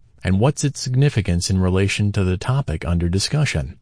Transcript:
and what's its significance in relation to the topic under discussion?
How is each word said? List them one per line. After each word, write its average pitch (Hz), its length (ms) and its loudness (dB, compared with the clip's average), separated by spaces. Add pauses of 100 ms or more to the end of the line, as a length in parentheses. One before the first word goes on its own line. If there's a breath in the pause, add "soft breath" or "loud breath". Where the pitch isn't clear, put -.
(240)
and 95 160 2
what's 143 240 2
its 139 160 -4
significance 127 680 0
in 95 100 2
relation 98 520 2
to 101 120 0
the 92 140 0
topic 127 480 -4
under 85 240 0
discussion? - 720 -2